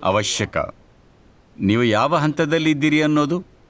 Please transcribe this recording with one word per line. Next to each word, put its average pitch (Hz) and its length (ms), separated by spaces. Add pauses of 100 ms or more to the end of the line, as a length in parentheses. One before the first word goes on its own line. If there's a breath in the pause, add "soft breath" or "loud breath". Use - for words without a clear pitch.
ಅವಶ್ಯಕ. 104 540 (1000)
ನೀವು 107 240
ಯಾವ 120 320
ಹಂತದಲ್ಲಿದ್ದೀರಿ 151 840
ಅನ್ನೋದು 151 420 (260)